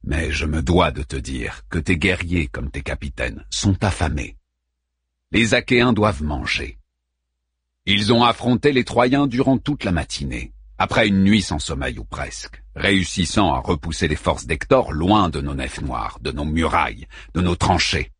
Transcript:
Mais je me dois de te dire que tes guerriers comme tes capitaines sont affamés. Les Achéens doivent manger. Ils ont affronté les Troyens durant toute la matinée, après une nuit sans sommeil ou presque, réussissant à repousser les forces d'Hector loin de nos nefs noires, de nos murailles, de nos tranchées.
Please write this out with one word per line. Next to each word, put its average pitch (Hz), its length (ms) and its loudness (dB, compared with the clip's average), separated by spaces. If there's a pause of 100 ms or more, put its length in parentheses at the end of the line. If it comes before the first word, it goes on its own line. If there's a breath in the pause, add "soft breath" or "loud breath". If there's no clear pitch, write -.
Mais 80 260 -2
je 80 160 -2
me 78 160 -2
dois 85 300 4
de 71 100 -8
te - 140 -8
dire 64 520 -8
que 87 120 -2
tes 85 180 0
guerriers 87 480 0
comme 67 240 -8
tes 69 120 -10
capitaines - 680 -8
sont 98 320 0
affamés. 76 540 -2 (960)
Les 110 200 4
Achéens 123 400 4
doivent 104 300 2
manger. 73 560 -6 (1080)
Ils 104 260 2
ont 117 100 6
affronté 120 480 2
les 127 140 2
Troyens 131 420 2
durant 127 320 2
toute - 240 -4
la 98 80 -2
matinée, 69 640 -4 (260)
après 107 300 2
une 98 160 4
nuit 101 180 6
sans - 160 -4
sommeil 65 400 -6
ou 57 60 -12
presque, - 580 -12 (120)
réussissant 95 800 2
à 64 60 0
repousser 80 500 -2
les 73 80 0
forces - 300 -2
d'Hector 85 460 2
loin 90 360 4
de 71 120 -4
nos 69 140 -4
nefs 65 260 -8
noires, 60 400 -6
de 65 120 -6
nos 73 120 -6
murailles, 78 640 -2 (280 loud breath)
de 85 60 0
nos 87 160 0
tranchées. 85 640 0